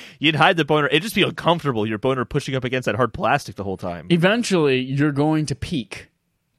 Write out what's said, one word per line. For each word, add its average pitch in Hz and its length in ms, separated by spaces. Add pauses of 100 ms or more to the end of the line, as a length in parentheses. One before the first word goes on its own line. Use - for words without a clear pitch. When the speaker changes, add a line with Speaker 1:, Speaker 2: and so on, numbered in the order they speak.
(200)
Speaker 1:
you'd 156 160
hide 165 200
the 160 100
boner. 147 220
It'd 156 160
just 220 120
be 190 80
uncomfortable, 143 640
your 110 100
boner 131 280
pushing 139 300
up 127 80
against 127 220
that 104 100
hard 120 180
plastic 180 420
the 101 80
whole 95 140
time. 87 340
Speaker 2:
Eventually, 175 680
you're 135 320
going 151 360
to 135 80
peak. - 540 (500)